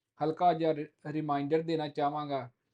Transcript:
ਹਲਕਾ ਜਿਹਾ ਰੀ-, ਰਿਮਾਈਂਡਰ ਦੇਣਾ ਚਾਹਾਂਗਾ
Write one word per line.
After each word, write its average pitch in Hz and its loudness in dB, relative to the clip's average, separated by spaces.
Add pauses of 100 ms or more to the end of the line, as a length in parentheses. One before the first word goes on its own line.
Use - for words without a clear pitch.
(240)
ਹਲਕਾ 165 4
ਜਿਹਾ 160 2
ਰੀ-, 151 -6 (200)
ਰਿਮਾਈਂਡਰ 147 0
ਦੇਣਾ 160 -2
ਚਾਹਾਂਗਾ 143 -2 (240)